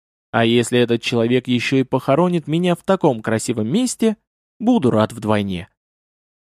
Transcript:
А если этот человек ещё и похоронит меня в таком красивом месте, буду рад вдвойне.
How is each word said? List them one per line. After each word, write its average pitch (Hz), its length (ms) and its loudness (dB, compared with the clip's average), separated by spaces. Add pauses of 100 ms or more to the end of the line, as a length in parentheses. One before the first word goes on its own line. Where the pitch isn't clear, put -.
(300)
А 113 140 2
если 120 340 2
этот 117 220 2
человек 120 480 -2
ещё 123 300 0
и 135 40 2
похоронит 151 640 0
меня 170 280 0
в - 80 -10
таком 147 400 0
красивом 113 460 -2
месте, 220 500 -2 (420)
буду 208 300 2
рад 107 220 2
вдвойне. 101 560 -2 (720)